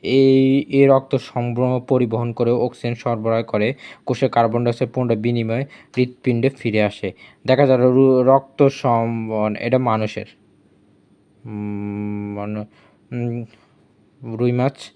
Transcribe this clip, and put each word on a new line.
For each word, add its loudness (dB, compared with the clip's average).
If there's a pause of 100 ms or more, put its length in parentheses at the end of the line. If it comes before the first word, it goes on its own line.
এই, 4
এই 4
রক্ত 2
সম্ভ্রম -2
পরিবহন -2
করে 0
অক্সিজেন -4
সরবরাহ -4
করে -2 (320)
কোষে -2
কার্বন 2
ডাইঅক্সাইড -2
পুনরায় -2
বিনিময়ে -2 (320)
হৃৎপিণ্ডে 0
ফিরে -2
আসে। -4 (360)
দেখা 4
যায় 4
রু-, 4
রক্ত 2
সম্বহন, -2
এটা -2
মানুষের। -2 (1200)
উম, -8
মানু-, -8 (460)
উম, -6 (920)
রুই 0
মাছ। -4